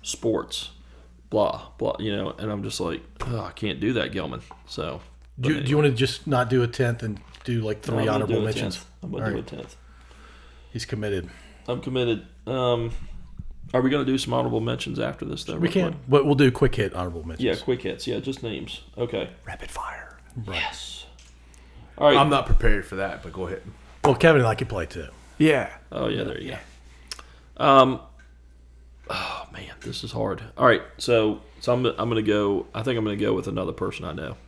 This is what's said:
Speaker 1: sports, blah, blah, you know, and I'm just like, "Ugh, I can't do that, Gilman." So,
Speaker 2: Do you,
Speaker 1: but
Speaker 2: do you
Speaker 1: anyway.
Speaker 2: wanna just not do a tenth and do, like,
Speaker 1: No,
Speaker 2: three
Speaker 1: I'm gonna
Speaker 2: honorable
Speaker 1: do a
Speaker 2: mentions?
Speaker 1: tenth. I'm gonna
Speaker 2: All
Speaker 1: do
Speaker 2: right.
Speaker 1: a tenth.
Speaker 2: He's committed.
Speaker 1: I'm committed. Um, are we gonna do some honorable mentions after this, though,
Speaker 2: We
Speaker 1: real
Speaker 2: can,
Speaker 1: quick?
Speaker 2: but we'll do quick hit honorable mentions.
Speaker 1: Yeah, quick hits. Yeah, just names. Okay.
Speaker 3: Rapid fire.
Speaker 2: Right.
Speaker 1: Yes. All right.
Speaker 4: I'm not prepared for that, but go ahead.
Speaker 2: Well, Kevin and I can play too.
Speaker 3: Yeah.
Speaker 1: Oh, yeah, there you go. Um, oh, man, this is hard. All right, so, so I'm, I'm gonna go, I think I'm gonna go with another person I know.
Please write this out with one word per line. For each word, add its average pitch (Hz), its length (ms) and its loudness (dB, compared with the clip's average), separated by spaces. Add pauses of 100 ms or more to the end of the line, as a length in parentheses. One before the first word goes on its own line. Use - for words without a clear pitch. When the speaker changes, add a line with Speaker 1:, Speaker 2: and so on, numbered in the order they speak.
Speaker 1:
sports, - 680 -4 (600)
blah, - 460 0
blah, 110 220 -2
you 104 180 -4
know, 98 220 -6
and 107 120 -6
I'm 104 120 -6
just 104 180 -8
like, 87 220 -4 (180)
"Ugh, 117 140 -6
I 98 180 -6
can't 98 280 -6
do 107 120 0
that, 82 200 -2
Gilman." 76 280 -6 (260)
So, - 360 -8 (360)
Speaker 2:
Do 127 120 0
you, 156 60 2
Speaker 1:
but 143 100 -4
Speaker 2:
do 127 40 -2
you 147 80 4
Speaker 1:
anyway. 147 120 6
Speaker 2:
wanna 127 60 0
just 131 300 -2
not 123 220 2
do 123 140 4
a 120 40 2
tenth 120 360 -2
and 107 180 -6 (240)
do, 120 160 -2
like, 107 260 -4
Speaker 1:
No, 117 60 -4
Speaker 2:
three 113 80 0
Speaker 1:
I'm - 60 2
gonna 107 80 2
Speaker 2:
honorable 107 220 0
Speaker 1:
do 110 40 2
a 107 40 0
Speaker 2:
mentions? 107 320 -2
Speaker 1:
tenth. - 100 -16 (160)
I'm 185 100 -10
gonna - 120 -6
Speaker 2:
All - 60 -2
Speaker 1:
do - 60 -2
Speaker 2:
right. - 160 -8
Speaker 1:
a - 40 -14
tenth. - 200 -16 (960)
Speaker 2:
He's 113 140 -8
committed. 101 420 -4 (400)
Speaker 1:
I'm 127 140 -2
committed. 120 440 -2 (200)
Um, 120 460 0 (840)
are 127 80 4
we 131 80 4
gonna 139 160 2
do 131 100 2
some 131 160 -2
honorable 120 300 0
mentions 120 360 -4
after - 280 -4
this, 143 180 -8
though, 156 120 -8
Speaker 2:
We 156 120 -6
Speaker 1:
real - 40 -2
Speaker 2:
can, 180 200 2
Speaker 1:
quick? 147 160 -12
Speaker 2:
but 139 160 6
we'll 143 120 6
do 135 140 8
quick 123 260 4
hit 98 180 -2
honorable 85 320 -6
mentions. 80 180 -6
Speaker 1:
Yeah, - 180 0
quick - 200 -2
hits. - 240 -6
Yeah, 117 140 -4
just 131 220 -6
names. 104 380 -8 (160)
Okay. 113 320 -4 (180)
Speaker 3:
Rapid - 240 -12
fire. - 460 -10 (300)
Speaker 2:
Right. 95 100 -6
Speaker 1:
Yes. - 480 -8 (960)
All 143 100 6
right. 139 80 8
Speaker 4:
I'm 143 140 6
not 135 160 2
prepared 107 400 6
for 95 100 -10
that, 95 260 -6
but 82 120 -14
go 92 120 -6
ahead. 95 140 -8 (440)
Speaker 2:
Well, 143 100 8
Kevin 156 260 8
and 117 80 4
I 110 60 2
can 120 140 -4
play 92 180 -4
too. 73 220 -12 (280)
Speaker 3:
Yeah. 147 320 4 (240)
Speaker 1:
Oh, - 160 -2
yeah, 104 160 -2
there - 160 -6
you - 120 -10 (1040)
go. - 40 -2
Um, 135 380 8 (1120)
oh, - 420 -8
man, - 280 -14
this - 240 -10
is 110 80 -10
hard. 110 280 -4 (160)
All - 100 2
right, 113 160 8 (140)
so, 110 440 4 (200)
so 123 120 2
I'm, 123 120 2
I'm 113 240 0
gonna 113 140 2
go, 104 520 2
I 110 80 -6
think 123 160 0
I'm 110 60 0
gonna 104 120 -2
go 107 180 2
with - 140 -2
another 92 240 -4
person - 320 -6
I 85 80 -8
know. - 240 -10 (120)